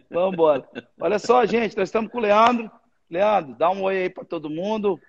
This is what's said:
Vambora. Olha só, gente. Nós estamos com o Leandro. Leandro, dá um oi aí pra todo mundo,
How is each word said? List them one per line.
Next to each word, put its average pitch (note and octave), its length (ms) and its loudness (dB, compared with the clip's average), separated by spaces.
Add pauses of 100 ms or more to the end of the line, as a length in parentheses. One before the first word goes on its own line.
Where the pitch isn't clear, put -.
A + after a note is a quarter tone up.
(100)
Vambora. E3 580 0 (320)
Olha G3+ 180 -2
só, A#3+ 280 2
gente. G#3+ 300 -2
Nós F#3+ 120 -2
estamos A3 220 -4
com A#3+ 80 -10
o - 20 -4
Leandro. A3 500 4 (380)
Leandro, F3 460 0
dá D#3 160 2
um G3 120 -4
oi F#3+ 200 -2
aí F#3 80 -4
pra F3 140 -16
todo D#3 240 -10
mundo, G3 500 -4 (100)